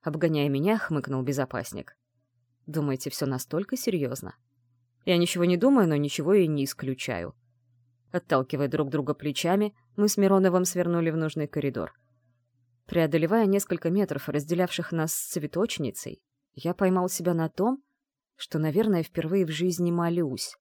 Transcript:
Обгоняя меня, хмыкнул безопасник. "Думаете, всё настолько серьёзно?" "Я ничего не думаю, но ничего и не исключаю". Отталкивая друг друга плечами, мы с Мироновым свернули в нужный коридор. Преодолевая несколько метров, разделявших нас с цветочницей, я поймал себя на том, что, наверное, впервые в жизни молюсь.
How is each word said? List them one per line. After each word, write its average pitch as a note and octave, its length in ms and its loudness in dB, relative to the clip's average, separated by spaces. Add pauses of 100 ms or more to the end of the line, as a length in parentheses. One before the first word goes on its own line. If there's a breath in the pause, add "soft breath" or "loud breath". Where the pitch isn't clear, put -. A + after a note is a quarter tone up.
Обгоняя D3+ 480 0
меня, D#3+ 300 2
хмыкнул C#3 440 -4
безопасник. B2+ 760 -6 (680)
"Думаете, C#3+ 440 -4
всё - 160 -4
настолько D3+ 500 -4
серьёзно?" C#3+ 580 -4 (680)
"Я F3+ 140 2
ничего F3 260 2
не F3+ 140 4
думаю, A#3 280 6
но D#3 100 2
ничего D3 360 0
и G3 140 6
не D3 180 0
исключаю". B2+ 720 -6 (760)
Отталкивая C#3 580 0
друг D3 200 -2
друга C#3 240 -2
плечами, F3 600 0 (220 soft breath)
мы G#3 120 4
с - 80 0
Мироновым F#3+ 480 4
свернули E3+ 460 0
в D#3 80 -2
нужный D#3 280 -2
коридор. C3+ 460 -4 (960)
Преодолевая E3 580 2
несколько G3 460 0
метров, F3 400 -2
разделявших E3+ 600 -2
нас D#3+ 200 -2
с - 200 -6
цветочницей, - 920 -4 (320)
я E3+ 180 -4
поймал F#3 380 2
себя F3 240 -2
на D#3+ 160 0
том, B3 320 -2 (520)
что, - 240 -6
наверное, E3+ 440 2
впервые E3+ 420 0
в D#3 60 -4
жизни F3 400 0
молюсь. E3+ 720 -2